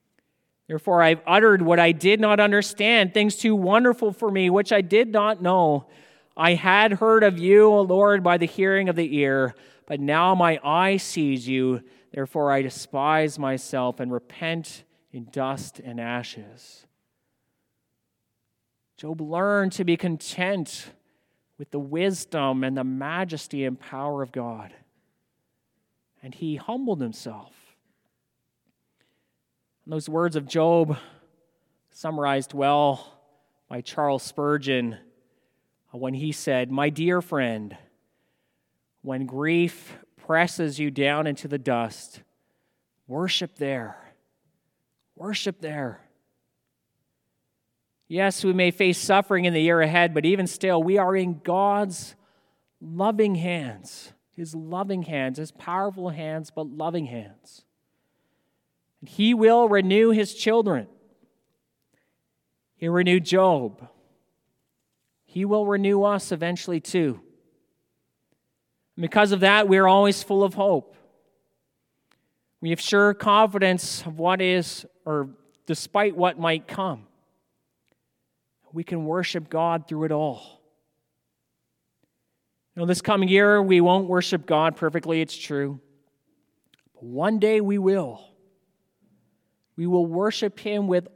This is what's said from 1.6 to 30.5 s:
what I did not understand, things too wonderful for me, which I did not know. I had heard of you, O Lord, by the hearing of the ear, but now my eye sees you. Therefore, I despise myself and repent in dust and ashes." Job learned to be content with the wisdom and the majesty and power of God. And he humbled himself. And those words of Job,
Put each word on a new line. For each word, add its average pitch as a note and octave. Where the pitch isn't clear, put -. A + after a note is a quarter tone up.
what E3+
I E3+
did F#3
not G#3+
understand, G#3
things G#3
too A3
wonderful A3
for G#3+
me, F#3+
which G3+
I G3+
did G#3
not G#3
know. F3
I E3+
had G3
heard A3
of F#3
you, G3+
O G#3
Lord, G3
by F3
the E3+
hearing F#3+
of E3+
the D#3+
ear, C3+
but D3
now D#3+
my E3+
eye F3+
sees C#3
you. B2+
Therefore, C#3+
I C3+
despise D3
myself C3
and B2
repent D#3+
in A#2
dust C3+
and A#2+
ashes." A#2
Job D#3+
learned F#3+
to G3
be E3+
content F3+
with D3
the D3
wisdom C#3+
and C3
the C3
majesty D3
and B2+
power C#3
of B2+
God. A2+
And C3
he D#3
humbled A3+
himself. A2
And D#3
those D3+
words D#3+
of C#3+
Job, E3